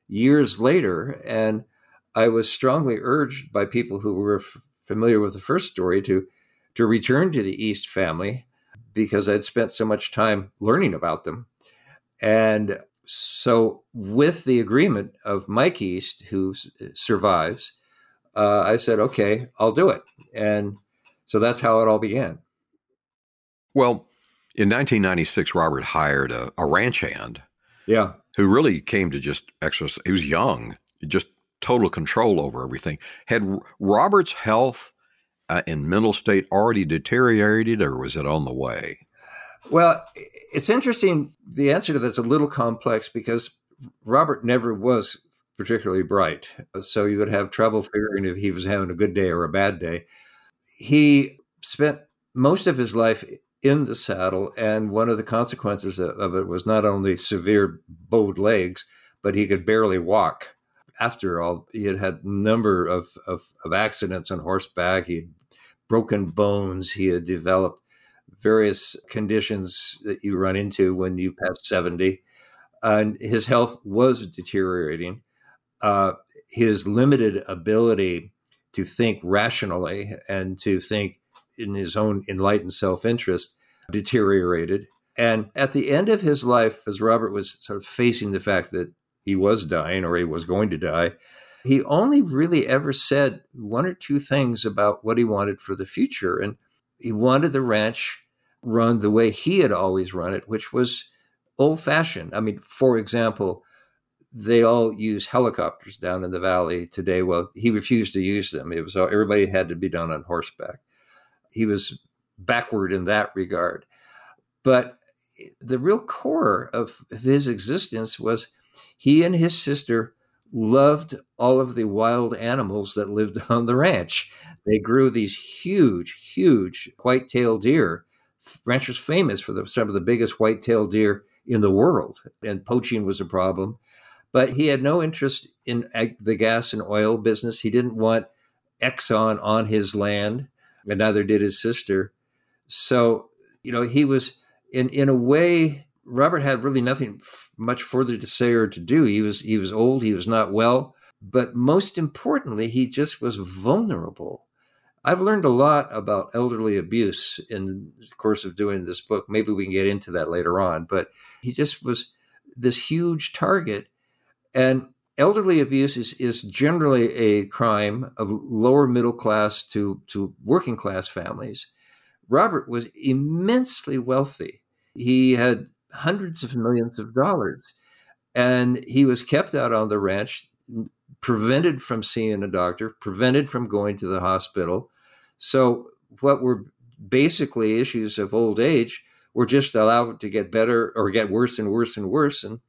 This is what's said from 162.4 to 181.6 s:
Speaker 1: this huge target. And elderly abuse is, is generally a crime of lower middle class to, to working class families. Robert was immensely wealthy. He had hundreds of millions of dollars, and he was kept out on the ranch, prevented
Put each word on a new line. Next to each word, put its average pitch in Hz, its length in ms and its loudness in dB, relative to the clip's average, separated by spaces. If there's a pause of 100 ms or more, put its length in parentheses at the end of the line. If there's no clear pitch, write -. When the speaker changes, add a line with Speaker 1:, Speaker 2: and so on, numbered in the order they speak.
Speaker 1:
this 120 320 0
huge 165 420 -2
target. 175 560 -2 (680)
And 131 320 2 (300)
elderly 190 420 4
abuse 135 380 2
is, 117 160 -4
is 120 280 -2
generally 135 720 2
a 104 320 2
crime 107 720 -2
of 104 140 -4
lower 123 560 4
middle 120 260 2
class 107 540 0
to, 101 400 -4
to 98 260 -6 (100)
working 135 320 0
class 95 320 -6
families. - 600 -10 (600)
Robert 170 400 2
was 120 280 -6
immensely 156 1040 0
wealthy. 131 640 -4 (340)
He 127 380 4
had 120 340 2 (240)
hundreds 175 500 -4
of 127 140 -8
millions 117 420 -2
of 110 160 -12
dollars, 131 600 -2 (600)
and 123 540 2
he 139 180 4
was 123 160 2
kept - 320 0
out 123 180 0
on 110 180 0
the 104 100 0
ranch, 98 500 -4 (720)
prevented 127 640 0